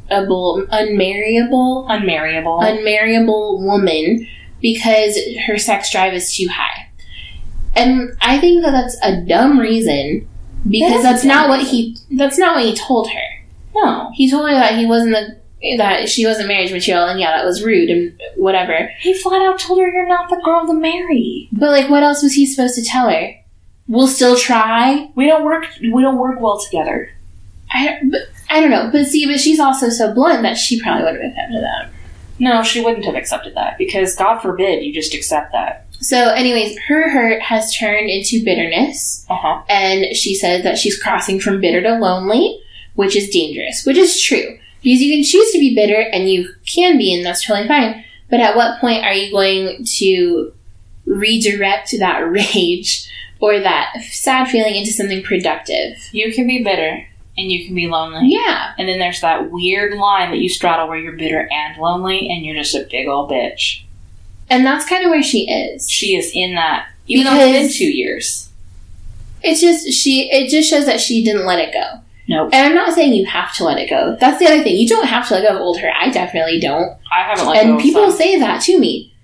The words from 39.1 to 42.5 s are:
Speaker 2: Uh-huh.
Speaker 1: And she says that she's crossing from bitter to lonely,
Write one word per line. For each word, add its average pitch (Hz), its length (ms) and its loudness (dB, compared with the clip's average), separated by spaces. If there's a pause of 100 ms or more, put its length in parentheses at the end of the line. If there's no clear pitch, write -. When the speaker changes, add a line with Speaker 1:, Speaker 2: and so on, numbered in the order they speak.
Speaker 2:
Uh-huh. 170 380 -4
Speaker 1:
And 190 460 0
she 196 200 -2
says 180 280 0
that 185 160 -2
she's - 240 -2
crossing 190 380 -2
from 196 200 -2
bitter 180 220 2
to 226 160 2
lonely, 208 600 0 (360)